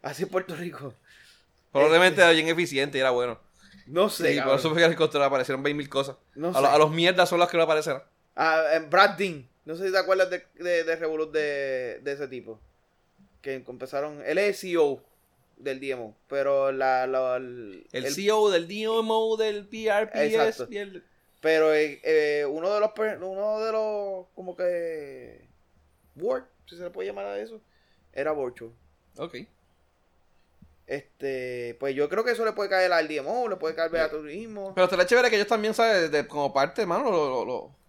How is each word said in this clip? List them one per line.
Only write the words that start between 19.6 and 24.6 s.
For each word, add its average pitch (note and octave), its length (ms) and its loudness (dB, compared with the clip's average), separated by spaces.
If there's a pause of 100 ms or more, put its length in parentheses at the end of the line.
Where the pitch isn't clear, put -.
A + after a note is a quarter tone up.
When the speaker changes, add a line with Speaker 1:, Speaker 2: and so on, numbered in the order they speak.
Speaker 2:
P A3 200 -6
R G#3+ 200 2
P - 200 0
S A3 80 0
Speaker 1:
Exacto. A3 380 0
Speaker 2:
y G#3 40 -10
el G3 260 -12 (380)
Speaker 1:
Pero, D#3 320 4
eh, D3+ 300 0
eh, D3 460 2
uno E3 240 -2
de G#3 60 0
los G#3+ 120 2
per-, G#3+ 320 -4
uno G3+ 360 -4
de A3 120 -4
los, G#3 540 -4 (100)
como F#3 200 -12
que, D#3 920 -6 (680)